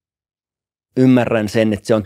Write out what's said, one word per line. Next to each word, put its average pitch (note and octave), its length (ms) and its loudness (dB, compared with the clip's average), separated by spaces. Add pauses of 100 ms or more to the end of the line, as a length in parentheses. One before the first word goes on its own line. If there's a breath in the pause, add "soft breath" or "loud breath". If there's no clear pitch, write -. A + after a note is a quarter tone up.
(960)
ymmärrän A#2+ 520 2
sen, A2 240 0
että G2+ 140 -8
se A2+ 80 0
on G#2 120 -2